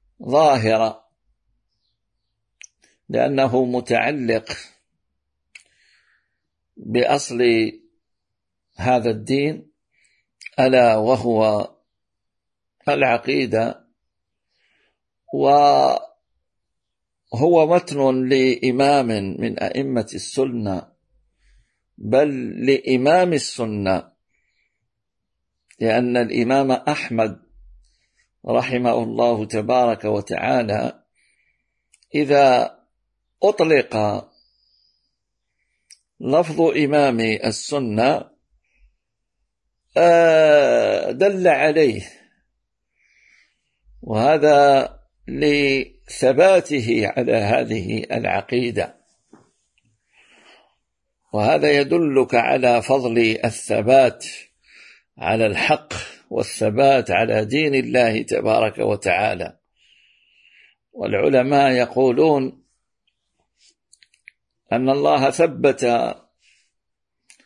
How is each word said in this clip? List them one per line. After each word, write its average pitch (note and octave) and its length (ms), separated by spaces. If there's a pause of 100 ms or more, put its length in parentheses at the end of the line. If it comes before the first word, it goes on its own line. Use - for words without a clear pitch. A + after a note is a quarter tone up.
(220)
ظاهرة، A2+ 840 (2000)
لأنه C3 560
متعلق A#2+ 920 (2250)
بأصل A#2+ 960 (1040)
هذا A#2+ 340
الدين، C3+ 600 (880)
ألا B2 360
وهو A2 760 (1160)
العقيدة، B2+ 960 (1500)
وهو C#3 680 (1700)
متن C3+ 540
لإمام C3 800 (340)
من A2+ 180
أئمة C3 560
السنة، A2 800 (1040)
بل B2+ 520 (160)
لإمام C#3 680
السنة، G#2 840 (1600)
لأن A#2+ 360
الإمام B2 560
أحمد A2+ 760 (1000)
رحمه B2 560
الله A2+ 420
تبارك A2+ 600
وتعالى G#2+ 960 (1120)
إذا C#3 640 (640)
أطلق C3 840 (2000)
لفظ D#3 400
إمام C#3+ 600
السنة، A2+ 1080 (1700)
آه، D3+ 1120
دل F#3 380
عليه، D3 540 (2000)
وهذا C#3+ 840 (400)
لثباته C3+ 1900
على A#2 200
هذه A2 680
العقيدة. A2 920 (2250)
وهذا C#3+ 480
يدلك C#3 540
على B2 480
فضل A#2 640
الثبات A#2 840 (920)
على A2 280
الحق، - 460 (380)
والثبات A#2 800
على A2 340
دين C#3 300
الله A#2 480
تبارك A2 560
وتعالى. G2+ 800 (1300)
والعلماء C3+ 800
يقولون C3 920 (2000)
أن B2+ 180
الله C#3+ 400
ثبت C3 840 (1300)